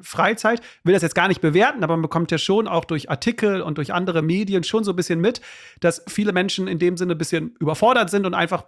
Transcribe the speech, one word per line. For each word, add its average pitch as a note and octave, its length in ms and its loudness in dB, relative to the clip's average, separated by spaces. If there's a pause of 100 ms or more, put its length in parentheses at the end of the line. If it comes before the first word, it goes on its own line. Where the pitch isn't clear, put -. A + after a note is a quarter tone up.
Freizeit. A3+ 580 0 (240)
Will F3 100 6
das F3 80 2
jetzt E3 120 0
gar F3+ 140 4
nicht F#3 120 0
bewerten, G3+ 420 2
aber E3 120 0
man E3 80 -2
bekommt E3 280 -2
ja D#3+ 80 0
schon G#3 300 0
auch E3 160 -2
durch - 260 -6
Artikel G3+ 520 -2
und D3+ 160 -6
durch D#3 140 -6
andere F3+ 300 0
Medien F#3 420 0
schon A3 200 0
so G3+ 80 0
ein E3+ 40 -2
bisschen F3 240 0
mit, A3 200 0 (400)
dass E3+ 280 0
viele G#3 240 0
Menschen F#3 360 -2
in F3 100 -2
dem F3 180 2
Sinne F3+ 180 -2
ein D#3 40 -8
bisschen D#3+ 400 -4
überfordert G3+ 520 2
sind G3+ 160 0
und F#3 80 -4
einfach F3 340 -2